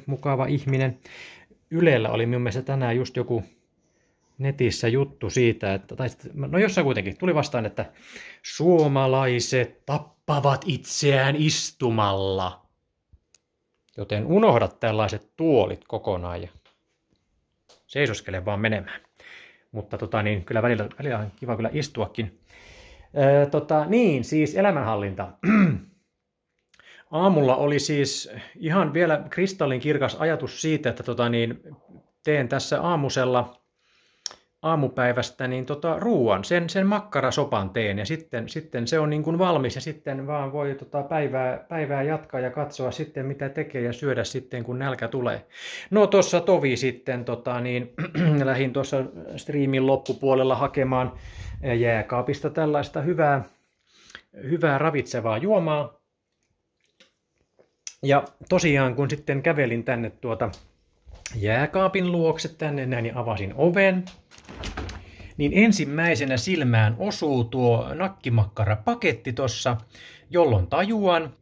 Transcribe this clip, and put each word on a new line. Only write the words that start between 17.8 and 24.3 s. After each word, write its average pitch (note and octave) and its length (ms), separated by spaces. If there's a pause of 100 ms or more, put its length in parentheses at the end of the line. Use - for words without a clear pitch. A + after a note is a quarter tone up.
seisoskele G2+ 580
vaan G2+ 140
menemään. G#2+ 420 (680)
Mutta G#2+ 260
tota G#2+ 260
niin, G#2 220
kyllä A2+ 160
välillä, A2 280 (100)
välillä C3+ 200
on G#2+ 160
kiva A#2+ 200
kyllä A2 180
istuakin. C3 680 (800)
Öö, C#3+ 280
tota, D3+ 400
niin, F3+ 380
siis D3+ 320